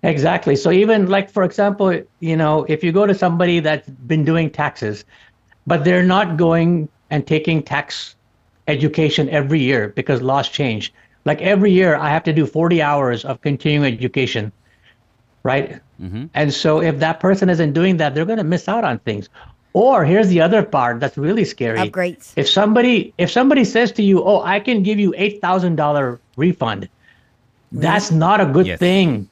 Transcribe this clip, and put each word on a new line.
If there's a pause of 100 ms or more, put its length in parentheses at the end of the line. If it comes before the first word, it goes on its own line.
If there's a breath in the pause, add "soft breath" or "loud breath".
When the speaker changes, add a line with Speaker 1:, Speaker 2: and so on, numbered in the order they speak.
Speaker 1:
Exactly.
So
even,
like,
for
example, (200)
you
know,
if
you
go
to
somebody
that's (180)
been
doing
taxes, (640 soft breath)
but
they're
not
going (220)
and
taking
tax (540)
education
every
year
because
laws
change. (300 soft breath)
Like,
every
year
I
have
to
do
forty
hours
of
continuing
education, (920 soft breath)
right? (200)
Speaker 2:
Mm-hmm.
Speaker 1:
And
so
if
that
person
isn't
doing
that,
they're
gonna
miss
out
on
things. (440 loud breath)
Or
here's
the
other
part
that's
really
scary.
Speaker 3:
Upgrades.
Speaker 1:
If
somebody,
if
somebody
says
to
you,
"Oh,
I
can
give
you
eight
thousand
dollar (180)
refund," (840 soft breath)
Speaker 3:
Really?
Speaker 1:
that's
not
a
good
Speaker 2:
Yes.
Speaker 1:
thing.